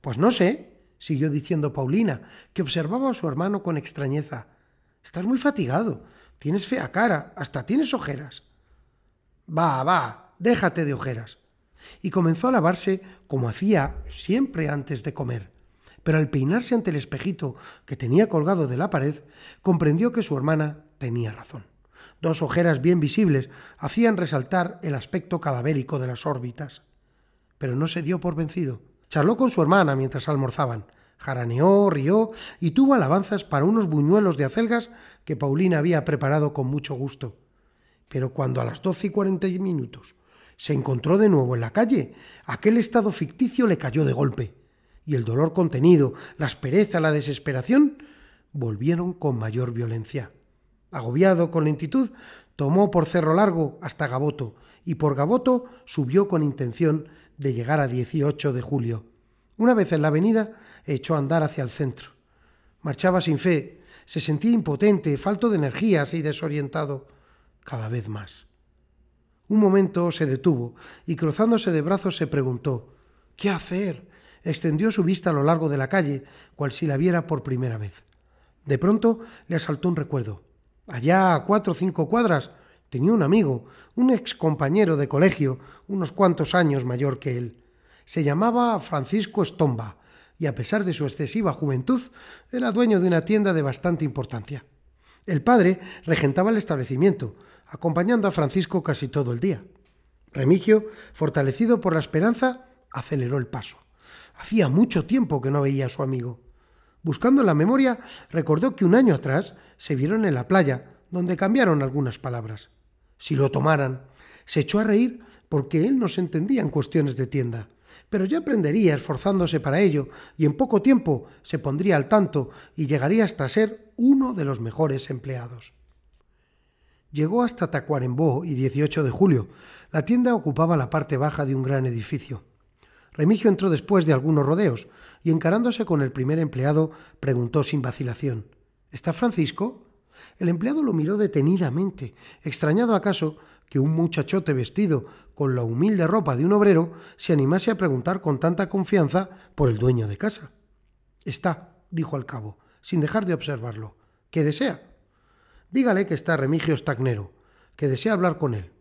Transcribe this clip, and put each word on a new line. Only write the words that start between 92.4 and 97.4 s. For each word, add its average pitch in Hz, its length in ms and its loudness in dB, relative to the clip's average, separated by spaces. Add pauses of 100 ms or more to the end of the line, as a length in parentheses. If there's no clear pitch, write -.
era 247 200 -2
dueño 214 280 4
de 180 80 2
una 165 180 2
tienda 202 280 2
de 160 100 0
bastante 156 420 -2
importancia. 120 600 -8 (600)
El 160 160 0
padre 190 380 4 (260)
regentaba 165 460 2
el 220 60 2
establecimiento, 139 800 0 (300)